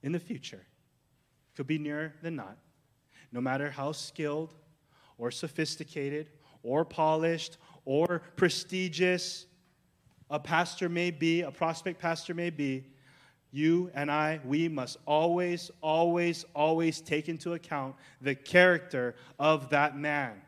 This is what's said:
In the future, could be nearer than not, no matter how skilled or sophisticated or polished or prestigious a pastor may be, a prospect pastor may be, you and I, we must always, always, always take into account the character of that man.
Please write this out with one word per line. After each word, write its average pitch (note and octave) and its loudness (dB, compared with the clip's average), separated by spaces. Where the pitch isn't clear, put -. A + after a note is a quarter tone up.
In C#3+ -4
the E3+ -2
future, - -12
could C#3+ -6
be D#3 -2
nearer D3+ -6
than E3 -8
not, G#2 -12
no A#2+ -6
matter C3+ -2
how C#3+ -6
skilled D3+ -6
or A#2+ -6
sophisticated D3+ -6
or C3 0
polished D#3+ 0
or E3 2
prestigious F3+ 0
a D3 -2
pastor E3+ 0
may E3+ 0
be, E3 2
a C#3+ -6
prospect E3 -4
pastor E3 -4
may E3+ -2
be, C#3 -4
you E3+ 2
and D3 -2
I, D3+ 0
we D3 0
must C3 -6
always, E3+ 2
always, E3+ 2
always D#3+ 2
take D3+ -2
into E3+ -6
account C#3+ -6
the C3+ -2
character D#3+ 4
of D3 2
that D3 4
man. C#3+ -4